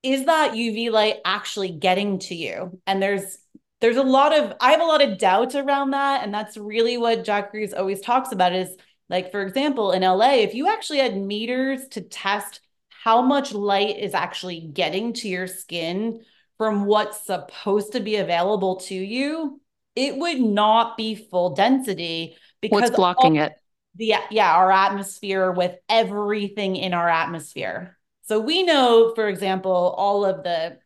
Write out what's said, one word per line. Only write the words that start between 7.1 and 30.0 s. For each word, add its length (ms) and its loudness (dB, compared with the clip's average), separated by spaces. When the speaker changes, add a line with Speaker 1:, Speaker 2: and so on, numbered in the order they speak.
Speaker 1:
Jack 280 -2
Kruse 220 -6
always 280 -4
talks 300 0
about 220 2
is, 220 -4
like, 240 -4
for 120 -4
example, 480 -2
in 100 2
L 220 4
A, 180 4
if 140 0
you 120 0
actually 320 -2
had 160 0
meters 760 -4
to 120 -10
test 580 -6
how 320 2
much 320 2
light 460 0
is 160 -6
actually 460 -6
getting 520 -4
to 160 -8
your 160 -4
skin 800 -6
from 280 0
what's 380 0
supposed 680 -4
to 80 -4
be 160 -4
available 640 0
to 180 -10
you, 680 -6
it 220 -2
would 240 -2
not 560 2
be 160 -6
full 380 -2
density 840 -2
because 200 2
Speaker 2:
What's 140 2
blocking 420 4
Speaker 1:
all 60 2
Speaker 2:
it? 100 -2
Speaker 1:
the, 200 0
yeah, 240 4
our 160 6
atmosphere 800 0
with 260 -2
everything 880 0
in 200 -4
our 120 0
atmosphere. 880 -4
So 120 0
we 240 0
know, 520 6
for 120 0
example, 440 -2
all 540 0